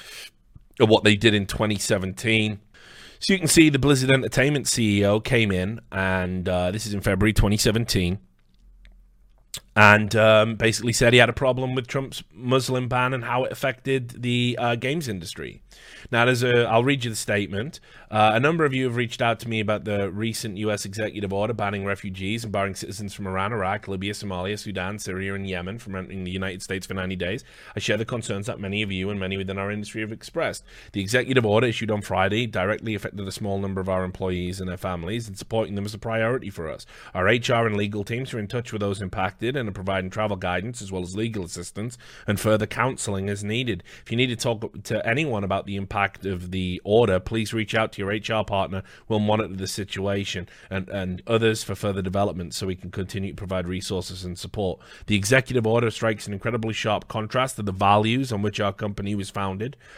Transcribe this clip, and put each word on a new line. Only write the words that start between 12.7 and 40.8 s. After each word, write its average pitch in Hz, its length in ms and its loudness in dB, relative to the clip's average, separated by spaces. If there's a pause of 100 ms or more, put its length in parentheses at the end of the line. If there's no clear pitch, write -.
ban 127 240 0
and 123 100 -4
how 123 220 0
it - 60 -6
affected 131 720 -2
the, 123 380 0
uh, 120 160 0
games 135 320 -4
industry. 82 540 -10 (500)
Now, 117 140 4
there's 123 180 4
a, 120 220 4
I'll 113 180 4
read 135 200 2
you 120 60 -4
the 110 60 -6
statement. 104 640 -2 (320)
Uh, 107 240 6
"A 117 40 4
number 160 240 4
of 135 120 2
you 131 80 0
have 120 120 0
reached 120 280 -2
out 117 160 2
to 120 100 -10
me 113 100 0
about 104 260 0
the 101 260 0
recent 107 460 -6
U 107 120 -2
S 104 160 -2
executive 101 480 -4
order 104 200 0
banning 101 300 -2
refugees 98 600 -4
and 104 100 -6
barring 98 220 0
citizens 98 400 -10
from 101 100 -10
Iran, 95 260 -2
Iraq, 104 360 -2
Libya, 98 260 -4
Somalia, 98 460 -6
Sudan, 95 400 -6
Syria, 98 340 -6
and 98 160 -6
Yemen 92 300 -6
from 98 160 -10
entering 92 280 -8
the 90 60 -6
United 95 320 -6
States 95 240 -6
for - 80 -10
ninety 95 220 -4
days. 90 280 -4 (320)
I - 40 -4
share 107 180 0
the 110 80 -2
concerns 110 400 -6
that 110 140 -8
many 101 240 -2
of 101 80 -4
you 95 180 -2
and 101 100 -4
many 95 160 -2
within 95 220 -4
our 98 140 -4
industry 104 300 -8
have 107 100 -6
expressed. 127 520 -6 (280)
The 101 100 -2
executive 123 420 2
order 110 220 4
issued 113 240 -2
on 104 120 0
Friday 98 440 0
directly 104 480 -2
affected 98 340 -6
a 95 40 -6
small 98 260 -4
number 98 240 -4
of 92 80 -4
our 92 140 0
employees 90 560 -4
and 92 100 -6
their 87 80 -6
families, 95 500 -6
and 98 80 -12
supporting 107 380 -4
them 101 140 -4
is 107 80 -8
a - 20 -16
priority 113 540 -2
for 82 180 -8
us. - 160 -10 (300)
Our 92 120 2
H 120 220 4
R 117 160 4
and 107 100 0
legal 104 280 -2
teams 123 320 -6
are 117 40 -4
in 104 80 -6
touch 120 240 -6
with 107 100 -4
those 101 200 -2
impacted 101 540 -4
and 123 120 -4
are 95 60 -6
providing 95 380 -4
travel 104 260 -2
guidance 92 460 -4